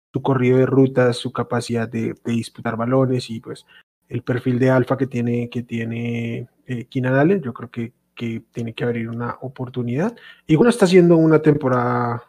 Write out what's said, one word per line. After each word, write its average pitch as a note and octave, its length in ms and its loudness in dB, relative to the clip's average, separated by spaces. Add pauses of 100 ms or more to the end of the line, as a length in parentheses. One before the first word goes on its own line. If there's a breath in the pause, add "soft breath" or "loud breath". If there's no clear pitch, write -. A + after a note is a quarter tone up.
(100)
su - 120 -6
corrido B2+ 340 2
de C3 80 4
rutas, B2+ 540 2
su A#2+ 160 -10
capacidad A#2 520 -4
de, A2+ 280 -6 (100)
de A#2 80 -4
disputar A#2 460 -6
balones B2+ 500 0
y, A2+ 120 -10
pues, - 260 -16 (420 soft breath)
el A#2+ 140 -8
perfil B2 360 -2
de C3 120 4
alfa C3 260 2
que C3 100 -2
tiene, A#2+ 440 -4
que A#2+ 120 -8
tiene, A#2 840 -8 (180)
eh, A#2+ 200 -8
Keenan B2+ 300 -2
Allen. E3 260 2
Yo A#2+ 100 -8
creo - 180 -16
que A#2 220 -10 (260)
que A2+ 240 -8 (100)
tiene A#2 220 -8
que - 80 -10
abrir A#2 260 -4
una A#2 340 -8
oportunidad. C3 760 -6 (300 loud breath)
Y D#3 100 4
bueno, A#3 140 6
está G#3 160 4
haciendo E3+ 300 8
una D#3+ 240 6
temporada B2 880 0